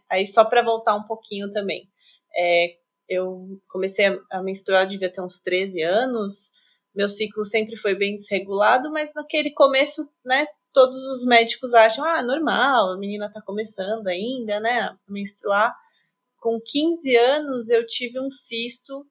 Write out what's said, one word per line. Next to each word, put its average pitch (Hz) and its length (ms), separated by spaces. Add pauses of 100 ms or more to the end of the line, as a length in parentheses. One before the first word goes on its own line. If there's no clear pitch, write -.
Aí 190 160
só 220 180
pra 233 200
voltar 226 320
um 208 80
pouquinho 202 480
também. 196 360 (480)
É, 175 420 (300)
eu 185 520 (100)
comecei 190 380
a, 190 120 (120)
a 185 100
menstruar, 190 460
devia 185 240
ter 190 100
uns 180 180
treze 185 440
anos. 208 680 (440)
Meu 202 140
ciclo 208 360
sempre 220 320
foi 202 160
bem 202 220
desregulado, 202 760
mas 302 220
naquele 294 380
começo, 285 580 (160)
né? 262 220 (260)
Todos 262 240 (120)
os 247 160
médicos 240 500
acham, 226 280
ah, 320 200
normal, 240 680
a 185 40
menina 208 340
tá 214 80
começando 208 680
ainda, 208 520
né? 233 200
A 190 180 (100)
menstruar. 202 680 (640)
Com 226 260
quinze 302 520
anos, 247 560
eu 233 160
tive 247 320
um 269 100
cisto 247 800